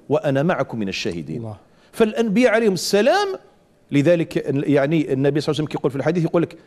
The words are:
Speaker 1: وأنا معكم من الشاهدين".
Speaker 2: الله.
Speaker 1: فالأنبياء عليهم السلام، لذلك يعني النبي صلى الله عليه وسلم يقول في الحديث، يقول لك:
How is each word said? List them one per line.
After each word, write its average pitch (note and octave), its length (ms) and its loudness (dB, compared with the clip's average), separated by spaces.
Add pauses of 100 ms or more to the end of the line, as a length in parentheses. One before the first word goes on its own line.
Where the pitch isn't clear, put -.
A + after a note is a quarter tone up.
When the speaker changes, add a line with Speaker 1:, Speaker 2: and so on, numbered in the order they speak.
Speaker 1:
وأنا C#3 340 0
معكم C3+ 360 -2
من G2+ 100 -4
الشاهدين". E2+ 480 -6
Speaker 2:
الله. A2+ 200 -12 (360)
Speaker 1:
فالأنبياء A3+ 600 2
عليهم A3 200 2
السلام، C#4+ 560 2 (640)
لذلك D#3 460 2 (100)
يعني C#3+ 640 0
النبي C#3 280 0
صلى D#3 120 -2
الله D3 80 -4
عليه D3 80 -4
وسلم D3 100 -8
يقول C#3+ 120 -2
في A#2 60 -6
الحديث، D#3+ 280 0
يقول E3+ 180 0
لك: - 140 -6 (100)